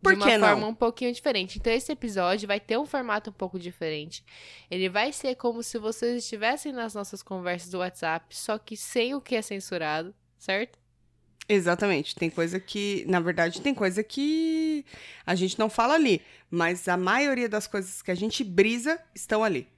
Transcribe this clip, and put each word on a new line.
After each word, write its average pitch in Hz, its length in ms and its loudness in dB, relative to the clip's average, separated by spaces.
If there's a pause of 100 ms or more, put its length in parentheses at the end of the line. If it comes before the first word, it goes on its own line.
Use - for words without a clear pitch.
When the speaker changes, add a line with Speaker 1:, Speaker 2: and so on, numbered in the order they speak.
Speaker 1:
Por 381 120 8
Speaker 2:
De 392 60 -2
uma - 60 4
Speaker 1:
que 233 120 8
não? 214 100 8
Speaker 2:
forma 208 200 4
um 226 60 -4
pouquinho 240 380 0
diferente. 214 460 -2
Então 226 140 0
esse 262 200 0
episódio 196 540 0
vai 202 140 0
ter 220 180 -2
um 294 80 -2
formato 233 420 -4
um 208 60 -14
pouco 185 240 -6
diferente. 165 680 -8 (460)
Ele 185 180 0
vai 208 240 0
ser 262 220 -4
como 233 280 -4
se - 160 -8
vocês 226 460 -2
estivessem 240 480 -4
nas 226 220 -8
nossas 202 280 -10
conversas 180 480 -6
do 185 80 -6
WhatsApp, 170 560 -4
só - 240 -4
que - 200 -12
sem 247 360 0
o 285 60 -4
que - 160 -4
é 220 60 0
censurado, 170 720 -4 (240)
certo? 202 400 -2 (720)
Speaker 1:
Exatamente. 175 680 2
Tem 170 140 -2
coisa 170 320 -2
que, 202 480 -4
na 180 120 4
verdade, 170 420 0
tem 277 120 2
coisa 196 300 0
que 311 800 0 (400)
a 175 100 0
gente 185 240 0
não 220 120 2
fala 240 240 4
ali, 262 260 6 (300)
mas 170 380 0
a 180 80 4
maioria 240 520 2
das 214 180 -2
coisas 190 360 -6
que - 80 -6
a 185 40 0
gente 214 300 -2
brisa 226 560 4 (140)
estão - 280 0
ali. 175 240 0 (120)